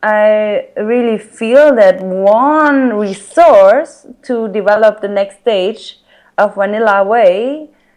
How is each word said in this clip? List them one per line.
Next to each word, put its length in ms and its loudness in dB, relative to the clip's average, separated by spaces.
I 640 0
really 400 -2
feel 580 0
that 260 2
one 920 0
resource 1120 0
to 240 -6
develop 540 0
the 60 -6
next 340 -6
stage 580 -6
of 180 -2
Vanilla 480 -2
Way 680 -2